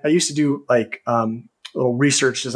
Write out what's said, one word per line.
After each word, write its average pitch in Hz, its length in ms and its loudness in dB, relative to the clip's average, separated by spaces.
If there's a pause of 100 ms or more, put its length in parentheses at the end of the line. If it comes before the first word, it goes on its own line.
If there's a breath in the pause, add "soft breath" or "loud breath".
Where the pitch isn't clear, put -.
I 151 40 0
used 170 200 2
to 143 60 -8
do, 143 340 0
like, 120 380 0
um, 117 420 -2 (280)
little 123 180 0
research 135 500 0 (120)